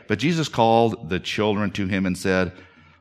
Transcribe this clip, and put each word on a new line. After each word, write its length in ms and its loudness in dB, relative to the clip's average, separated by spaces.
But 120 0
Jesus 300 -2
called 600 2
the 120 -2
children 520 -2
to 140 -4
him 200 -2
and 100 -2
said, 360 0